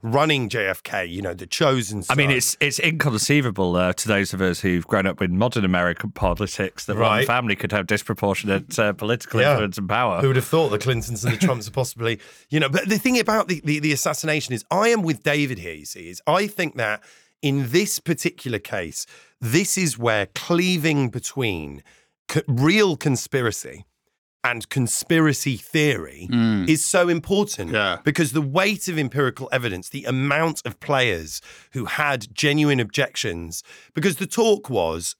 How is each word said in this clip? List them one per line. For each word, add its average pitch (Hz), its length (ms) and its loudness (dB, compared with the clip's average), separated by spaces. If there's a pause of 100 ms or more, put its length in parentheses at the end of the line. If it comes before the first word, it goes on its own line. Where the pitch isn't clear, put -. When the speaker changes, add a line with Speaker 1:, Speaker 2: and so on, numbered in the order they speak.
Speaker 1:
running 135 460 2
J 104 180 -2
F 95 160 -2
K, 98 220 -4
you 87 180 -6
know, 90 120 -4
the 92 120 -12
chosen 117 600 0
Speaker 2:
I - 60 2
mean, 139 160 4
Speaker 1:
son. 131 60 4
Speaker 2:
it's, - 240 0
it's 147 180 0
inconceivable, 127 960 2
uh, 90 180 4
to - 140 -4
those 98 240 2
of 92 80 -4
us 90 200 0
who've 90 260 0
grown 98 200 2
up 92 140 -2
with 92 100 0
modern 107 340 2
American 90 460 0
politics 95 760 -2
that 104 100 -4
one 113 80 0
Speaker 1:
Right. 110 220 2
Speaker 2:
family 120 280 0
could 98 180 -4
have 101 140 0
disproportionate, 101 920 -2
uh, 104 160 2
political 113 460 -2
Speaker 1:
Yeah. 143 120 4
Speaker 2:
influence 107 260 0
and 95 100 -6
power. 104 340 0
Speaker 1:
Who 139 60 4
would 131 80 2
have 127 100 0
thought 156 240 2
the 104 80 0
Clintons 117 460 -2
and 120 100 2
the 107 120 -6
Trumps 117 220 0
are - 40 -14
possibly, 117 460 -2 (320)
you 147 100 2
know, 147 100 2
but 180 180 0
the 208 100 2
thing 254 200 2
about 214 300 2
the, 180 160 -2
the, 151 140 0
the 151 140 0
assassination 151 600 -2
is, 107 160 -6
I 202 180 2
am 226 140 2
with 160 200 0
David 143 360 0
here, 85 160 -10
you 76 100 -16
see, 85 240 -14
is 90 180 -16
I 185 200 4
think 185 300 -4
that 107 260 -2 (400)
in 139 280 2
this 190 280 2
particular 135 600 -4
case, 90 460 -6 (360)
this 131 360 0
is 156 220 0
where 110 360 2
cleaving 165 760 0
between 87 720 -6 (460)
co-, 156 200 0
real 160 480 4
conspiracy 113 880 -2 (580)
and 120 260 -2
conspiracy 143 880 2
theory 90 760 -2
Speaker 3:
Mm. 113 380 2
Speaker 1:
is 156 160 2
so 175 240 4
important 170 640 0
Speaker 3:
Yeah. 101 320 0
Speaker 1:
because 147 280 2
the 156 100 0
weight 185 460 0
of 165 100 -4
empirical 131 540 -2
evidence, 113 380 -2
the 139 140 -10
amount 143 600 0
of 117 160 -8
players 110 600 0 (320)
who 123 140 -6
had 139 480 -4
genuine 147 460 2
objections, 92 840 -4 (320)
because 165 220 0
the 151 100 -6
talk 214 440 2
was 87 500 0